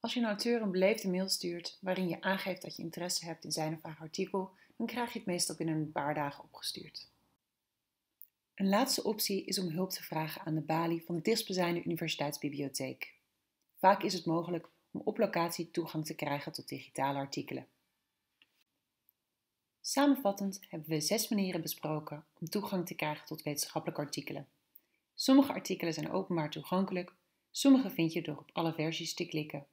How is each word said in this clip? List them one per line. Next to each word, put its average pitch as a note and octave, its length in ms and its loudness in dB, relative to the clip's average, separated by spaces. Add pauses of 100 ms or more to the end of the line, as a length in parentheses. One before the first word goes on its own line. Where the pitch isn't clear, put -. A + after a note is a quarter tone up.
Als A#3 100 -2
je B3+ 60 0
een A#3 60 2
auteur A3+ 360 2
een G#3 100 0
beleefde F#3+ 380 4
mail F#3 200 0
stuurt F3 520 -4
waarin F#3 260 0
je E3 140 -2
aangeeft F#3+ 400 -2
dat - 140 -10
je - 60 -10
interesse E3+ 440 -4
hebt E3 180 -10
in - 80 -6
zijn D#3 220 -2
of D#3+ 80 -10
haar D#3+ 180 -12
artikel, F#3+ 520 -4 (260)
dan A3+ 100 -4
krijg A#3+ 260 -4
je - 60 -4
het - 80 -8
meestal F3 280 -2
binnen D#3+ 200 -2
een D3+ 160 -2
paar D3 220 0
dagen C#3+ 300 -4
opgestuurd. - 680 -12 (1500)
Een G3 140 2
laatste A3+ 340 4
optie G#3+ 420 0
is G3 140 -2
om F3+ 100 0
hulp F3+ 200 -2
te - 140 -8
vragen D#3 380 -4
aan D#3 140 -2
de D#3 60 2
balie E3 420 0
van F3 120 -4
de D#3+ 60 -2
dichtstbijzijnde F3+ 640 2
universiteitsbibliotheek. C#3+ 1300 -4 (640)
Vaak - 280 8
is F#3 100 0
het F3+ 120 -4
mogelijk E3+ 440 0 (220)
om - 120 -6
op - 140 -2
locatie E3+ 540 2
toegang D#3+ 340 -2
te D3+ 100 -8
krijgen C#3+ 360 -2
tot - 160 -10
digitale C#3 500 -2
artikelen. C3 500 -6 (2250)
Samenvattend G3+ 800 2 (100)
hebben D#3+ 200 -8
we D#3 120 2
zes G#3+ 260 2
manieren F#3 340 2
besproken D3+ 640 -4 (140)
om D#3+ 100 -6
toegang G3 360 -2
te F3 100 -8
krijgen D3+ 300 -4
tot - 180 -10
wetenschappelijke D3+ 580 -4
artikelen. C#3+ 460 -6 (680)
Sommige C4+ 380 8
artikelen F3+ 400 -2
zijn D3+ 180 -4
openbaar E3 380 0
toegankelijk, F#3 640 -2 (380)
sommige C4+ 380 8
vind E3 240 2
je E3+ 80 0
door D3 160 -6
op - 160 -18
alle E3 200 0
versies D#3+ 400 -2
te F3 120 -4
klikken. D3+ 480 -6